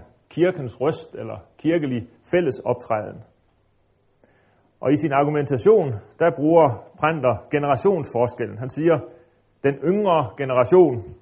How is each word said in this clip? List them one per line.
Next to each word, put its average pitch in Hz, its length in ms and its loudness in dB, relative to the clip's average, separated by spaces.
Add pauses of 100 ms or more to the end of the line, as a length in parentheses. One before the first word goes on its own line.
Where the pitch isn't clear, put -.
(300)
kirkens 156 520 -2
røst - 340 -4
eller 107 220 -12 (200)
kirkelig 147 500 -2 (240)
fællesoptræden. 117 920 -4 (1600)
Og - 120 -2
i 147 60 2
sin 156 140 -4
argumentation, 143 840 2 (260)
der 165 160 2
bruger 151 480 2 (160)
Pranter 139 520 -2
generationsforskellen. 139 1040 -2
Han 127 120 -10
siger, 156 300 2 (640)
"Den 143 120 2
yngre 165 600 0
generation 131 680 4 (180)